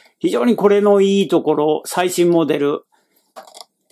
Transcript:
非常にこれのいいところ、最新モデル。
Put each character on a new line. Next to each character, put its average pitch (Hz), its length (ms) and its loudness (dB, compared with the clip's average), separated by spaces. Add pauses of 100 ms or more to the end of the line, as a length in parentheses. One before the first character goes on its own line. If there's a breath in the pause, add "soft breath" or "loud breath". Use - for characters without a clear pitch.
(200 loud breath)
非 170 100 -2
常 233 160 -2
に 240 100 2
こ 202 140 0
れ 202 120 2
の 202 200 2
い 196 220 2
い 160 40 -2
と 170 140 0
こ 147 140 -2
ろ、 151 300 -2
最 180 260 -4
新 175 180 0
モ 165 160 2
デ 147 140 -4
ル。 143 240 -4 (1080)